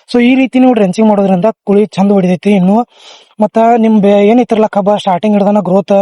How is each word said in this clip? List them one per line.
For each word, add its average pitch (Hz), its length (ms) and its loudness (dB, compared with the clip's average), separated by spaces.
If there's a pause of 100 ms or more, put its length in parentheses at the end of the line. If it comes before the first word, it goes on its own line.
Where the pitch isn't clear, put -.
So 240 120 -2
ಈ 247 160 2
ರೀತಿ 262 240 -2
ನೀವು 254 140 2
ಡ್ರೆಂಚಿಂಗ್ 214 360 0
ಮಾಡೋದ್ರಿಂದ 196 360 0 (180)
ಕುಳಿ 202 220 0
ಚಂದ 202 260 -2
ಹೊಡಿತೈತಿ 185 400 0
ಇನ್ನು. 196 260 0 (640)
ಮತ್ತ 214 180 -2 (200)
ನಿಮ್ 220 240 0
ಬೆ-, 202 220 2
ಏನೈತಿರಲ್ಲ 220 440 0
ಕಬ್ಬ 202 280 -2
ಸ್ಟಾರ್ಟಿಂಗ್ 202 400 -2
ಹಿಡ್ದನ 208 240 0
ಗ್ರೋತ್ 190 420 -2